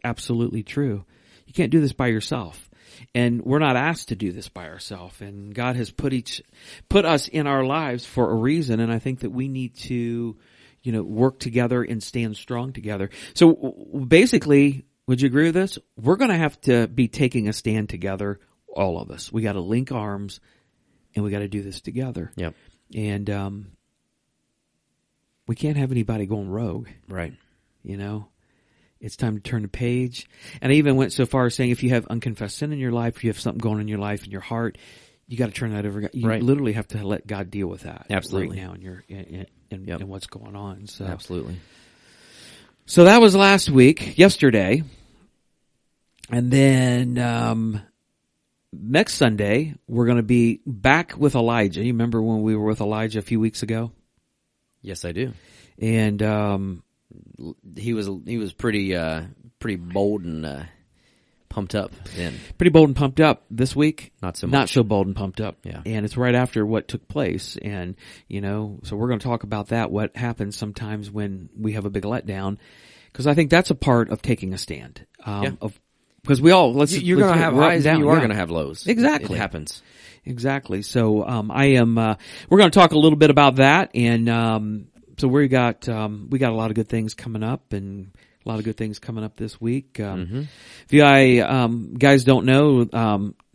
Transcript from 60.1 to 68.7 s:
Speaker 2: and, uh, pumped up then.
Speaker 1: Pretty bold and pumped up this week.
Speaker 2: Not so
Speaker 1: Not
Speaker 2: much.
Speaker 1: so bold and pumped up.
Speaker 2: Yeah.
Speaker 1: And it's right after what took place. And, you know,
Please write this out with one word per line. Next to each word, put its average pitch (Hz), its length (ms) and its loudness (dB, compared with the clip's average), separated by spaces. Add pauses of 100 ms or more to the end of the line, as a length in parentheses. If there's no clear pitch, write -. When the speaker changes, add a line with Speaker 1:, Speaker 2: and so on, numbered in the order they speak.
Speaker 2:
and, 80 220 -8
uh, 71 180 -10 (840)
pumped 101 260 -8
up 101 160 -4 (240)
then. 87 180 -8 (240)
Speaker 1:
Pretty 175 140 4
bold 151 180 10
and 131 60 0
pumped 139 240 0
up 156 320 4
this 123 240 -2
week. 151 360 -2 (120)
Speaker 2:
Not 90 140 -6
so 87 100 -6
Speaker 1:
Not 139 140 2
Speaker 2:
much. - 120 -2
Speaker 1:
so 127 100 4
bold 101 240 0
and 98 80 -6
pumped 98 240 -8
up. 107 240 -8
Speaker 2:
Yeah. 92 220 -12
Speaker 1:
And 110 200 -4
it's 104 120 -6
right 123 160 0
after 123 320 0
what 110 220 -4
took - 200 -10
place. 95 540 -6
And, 92 340 -10 (320)
you 98 140 -8
know, 104 420 -6